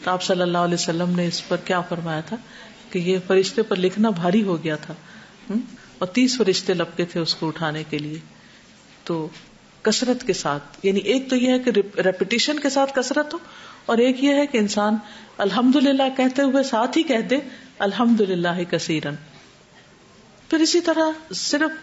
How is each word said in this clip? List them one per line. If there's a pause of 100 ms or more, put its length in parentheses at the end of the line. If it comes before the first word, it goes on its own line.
تو
آپ
صلی
اللہ
علیہ
وسلم
نے
اس
پر
کیا
فرمایا
تھا (540)
کہ
یہ
فرشتے
پر
لکھنا
بھاری
ہو
گیا
تھا، (560)
ہم؟ (380)
اور
تیس
فرشتے
لپکے
تھے
اس
کو
اٹھانے
کے
لیے۔ (840)
تو (540)
کثرت
کے
ساتھ،
یعنی
ایک
تو
یہ
ہے
کہ
ریپ-،
repetition
کے
ساتھ
کثرت
ہو، (480)
اور
ایک
یہ
ہے
کہ
انسان (420)
الحمدللہ (140)
کہتے
ہوئے
ساتھ
ہی
کہہ
دے (420)
الحمدللہ (220)
کثیراً۔ (1400)
پھر
اسی
طرح
صرف (120)